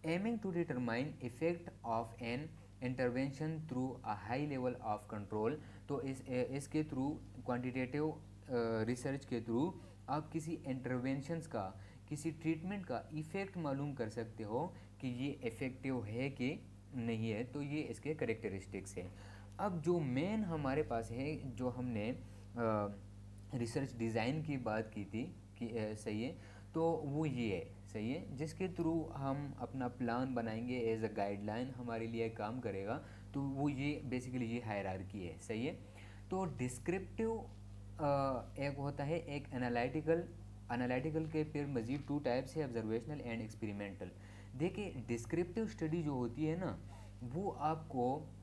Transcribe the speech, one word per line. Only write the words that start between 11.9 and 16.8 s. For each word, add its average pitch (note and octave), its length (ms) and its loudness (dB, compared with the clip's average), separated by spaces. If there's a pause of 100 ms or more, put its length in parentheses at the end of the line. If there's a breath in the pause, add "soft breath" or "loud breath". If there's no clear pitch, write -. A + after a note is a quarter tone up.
किसी D3 220 -2
ट्रीटमेंट E3 560 0
का A#2+ 180 0 (100)
इफेक्ट F#3+ 420 -2
मालूम C#3+ 380 2
कर A#2 140 0
सकते A2+ 360 -4
हो B2+ 300 0 (260 loud breath)
कि C3 80 -2
ये B2+ 220 0
इफेक्टिव B2+ 760 -2
है A#2+ 260 0
कि C3+ 300 0 (340)